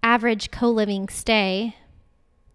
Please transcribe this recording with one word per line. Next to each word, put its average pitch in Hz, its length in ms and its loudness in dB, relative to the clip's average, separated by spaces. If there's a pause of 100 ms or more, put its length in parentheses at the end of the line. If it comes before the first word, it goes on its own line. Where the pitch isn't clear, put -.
average 226 480 2
co-living 208 600 0
stay, 208 680 0 (800)